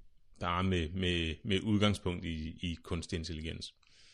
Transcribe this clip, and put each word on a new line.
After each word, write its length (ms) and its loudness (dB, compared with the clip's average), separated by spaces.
bare 240 2
med, 240 4
med, 540 2
med 180 2
udgangspunkt 640 2
i, 380 -4
i 200 -2
kunstig 360 -4
intelligens. 560 -8